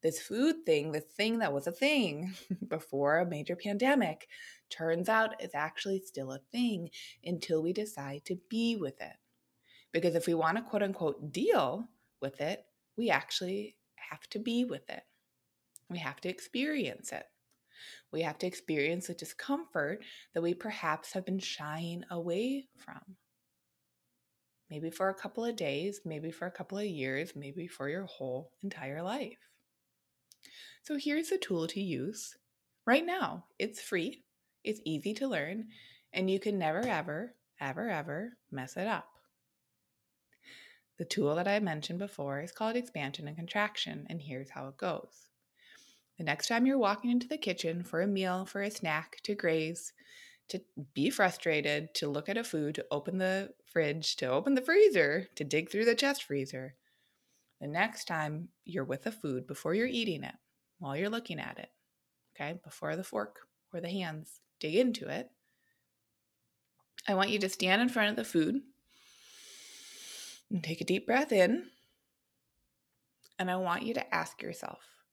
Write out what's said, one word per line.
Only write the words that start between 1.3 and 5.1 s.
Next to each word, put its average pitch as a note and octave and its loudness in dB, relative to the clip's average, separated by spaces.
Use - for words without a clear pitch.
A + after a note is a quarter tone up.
that E3+ 2
was C#3 0
a E3+ 0
thing G3 2
<laughs> - -4
before D3 2
a F3+ 4
major E3 -4
pandemic, G3+ 2
turns E3 0
out A3 4